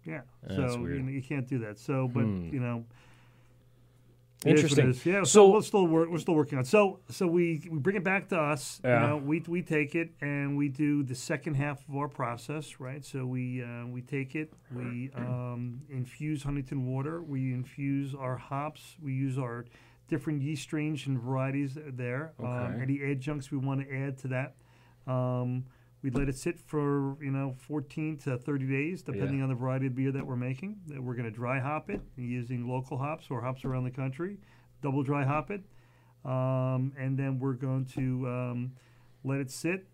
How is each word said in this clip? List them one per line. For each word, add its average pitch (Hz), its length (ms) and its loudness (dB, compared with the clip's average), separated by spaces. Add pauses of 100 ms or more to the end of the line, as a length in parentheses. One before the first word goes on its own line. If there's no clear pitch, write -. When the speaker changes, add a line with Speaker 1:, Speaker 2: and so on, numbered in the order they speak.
Speaker 1:
Yeah. 160 160 -8 (200)
Speaker 2:
That's 123 340 -2
Speaker 1:
So, 120 60 -6
Speaker 2:
weird. 131 160 -4
Speaker 1:
you 131 60 -4
know, 131 80 -4
you 135 100 -4
can't 135 240 -4
do 135 140 -2
that. 104 200 -6
So, 135 280 0
but, 120 160 2
Speaker 2:
Hmm. 92 300 0
Speaker 1:
you 131 80 -2
know, 120 240 -4 (1600)
it 156 140 10
is 143 120 8
what 143 80 6
it - 40 -
Speaker 2:
Interesting. 131 60 6
Speaker 1:
is. 127 160 0
Yeah, 190 180 4
so - 20 2
Speaker 2:
So 196 280 12
Speaker 1:
we're 214 80 8
still 190 260 4
wor-, 160 220 6
we're 170 80 -2
still 156 180 2
working 147 220 4
on 127 60 0
it. - 40 -2
So, 202 320 6 (100)
so - 180 -2
we, 165 420 2
we 160 100 -2
bring 190 160 2
it 190 80 0
back 190 260 0
to 180 100 2
us. 147 440 -2
Speaker 2:
Yeah. 117 180 6
Speaker 1:
You 117 60 6
know, 151 100 2
we, 147 300 0
we 175 140 0
take 151 340 0
it 165 160 0 (100)
and 143 360 0
we 143 120 2
do 147 340 2
the 127 120 -2
second 151 400 -4
half 143 320 -2
of 139 80 -10
our 143 140 -2
process, 139 720 -6
right? 135 260 -10
So 131 200 -6
we, 127 380 -4
uh, 120 240 -10
we 123 140 -8
take 135 340 -6
it, 156 180 -6 (200)
we, 123 420 -6
um, 123 760 -6
infuse 139 540 -6
Huntington 139 420 -4
water, 139 360 -4
we 131 320 -2
infuse 139 600 -4
our 131 240 -4
hops, 147 640 -8
we 135 120 -4
use 131 240 0
our 120 280 -4 (440)
different 151 320 0
yeast 143 220 -2
strains 151 440 -2
and 135 120 0
varieties 135 580 -2 (100)
there. 127 520 -4
Um, 117 80 -6
Speaker 2:
Okay. 123 340 -2
Speaker 1:
any 139 200 0 (100)
adjuncts 143 400 -4
we 143 60 -2
wanna 135 340 0
add 135 280 -4
to 135 100 -8
that. 131 260 -2 (520)
Um, 127 580 0 (360)
we 135 80 -2
let 139 180 2
it 139 80 -2
sit 175 240 -4
for, 143 640 0
you 135 80 -2
know, 135 260 -2
fourteen 151 600 -4
to 131 180 -2
thirty 135 300 -2
days, 147 360 0
depending 139 340 -2
Speaker 2:
Yeah. 135 60 0
Speaker 1:
on 131 60 0
the 127 60 0
variety 131 320 0
of 123 80 -2
beer 135 160 0
that 139 140 -4
we're 135 100 -6
making. 131 420 -4 (160)
Uh, 135 80 -8
we're 123 140 -4
gonna 117 160 -4
dry 123 280 -2
hop 151 300 -4
it 202 120 -4 (160)
using 123 500 -4
local 127 300 -4
hops 147 340 -6
or 120 100 -4
hops 131 220 -6
around 131 220 -2
the 127 60 -4
country, 139 460 -6 (440)
double 139 220 0
dry 143 200 2
hop 147 260 0
it. 202 140 -6 (600)
Um, 131 720 0
and 131 200 0
then 135 220 0
we're 135 140 0
going 131 320 0 (120)
to, 127 320 0
um, 123 420 -2 (520)
let 135 160 0
it 135 120 -4
sit. 185 420 -4